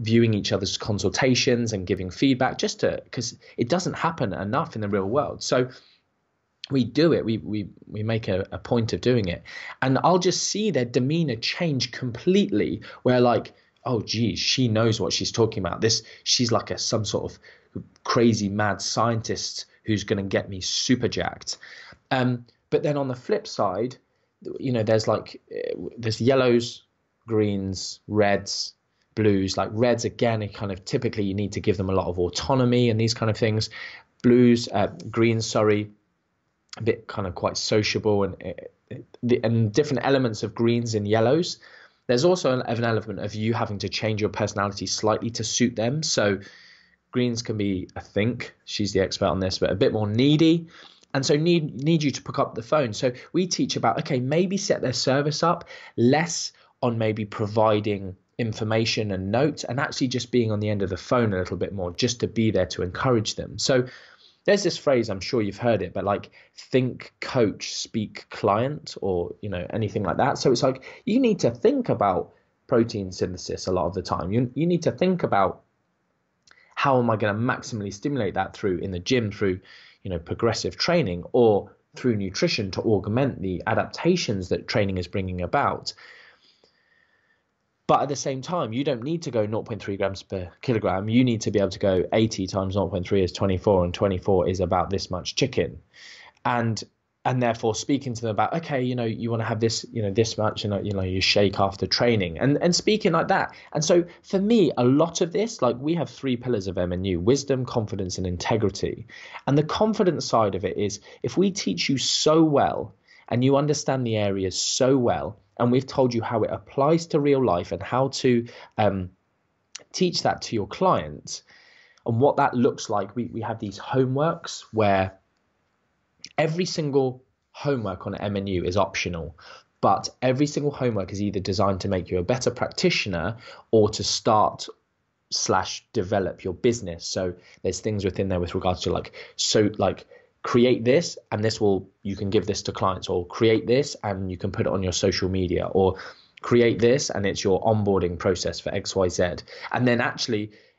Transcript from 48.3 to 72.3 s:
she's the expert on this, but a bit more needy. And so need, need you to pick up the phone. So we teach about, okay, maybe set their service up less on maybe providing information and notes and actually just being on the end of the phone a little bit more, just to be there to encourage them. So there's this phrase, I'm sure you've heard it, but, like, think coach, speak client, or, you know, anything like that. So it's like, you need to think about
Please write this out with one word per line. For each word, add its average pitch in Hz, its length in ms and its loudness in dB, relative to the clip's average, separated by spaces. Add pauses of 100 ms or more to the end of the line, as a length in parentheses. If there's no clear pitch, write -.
she's 104 280 -4
the 95 60 4
expert 95 260 0
on 90 140 2
this, 92 180 -2
but - 140 0
a - 40 -2
bit 117 180 2
more 107 140 0
needy. 151 600 4 (460)
And 139 120 -2
so 156 100 2
need, 156 480 0
need 160 200 4
you 143 80 2
to - 100 -6
pick - 160 -10
up 135 160 0
the 110 80 -10
phone. 131 320 0
So 127 180 0 (200)
we 185 160 0
teach 139 300 -2
about, 117 220 2
okay, 135 200 -2
maybe 170 380 0
set - 240 -2
their 127 120 -2
service 143 480 0
up 170 220 0 (320)
less 143 560 2 (320)
on 120 140 0
maybe 110 280 -2
providing 104 920 0 (220)
information 110 720 -2
and 95 200 -4
notes 127 320 0
and 123 160 -6
actually 143 300 -2
just 123 220 -6
being 117 200 2
on 104 80 -2
the 104 100 -2
end 101 140 -2
of 92 60 -2
the 90 80 -6
phone 117 360 0
a 92 60 0
little 90 180 -4
bit 87 160 -4
more, 90 180 -6
just 117 280 -2
to 110 80 -2
be 110 240 0
there 92 160 2
to - 160 -6
encourage 107 520 0
them. - 220 -10
So 127 300 2 (580)
there's 202 180 4
this 170 140 0
phrase, 120 320 2
I'm 95 120 -6
sure 123 200 -2
you've 98 160 -4
heard 113 240 2
it, 90 120 -8
but, 95 100 -4
like, 98 260 -2 (260)
think - 640 -2
coach, - 540 0
speak - 560 -8
client, 113 720 -2
or, 90 400 -2
you 104 80 -8
know, 92 220 -6
anything 107 320 -2
like 85 140 -2
that. 131 200 2
So 147 140 2
it's - 100 2
like, 131 220 0 (220)
you 214 140 2
need 233 200 2
to 131 120 2
think 262 380 2
about 101 440 0 (340)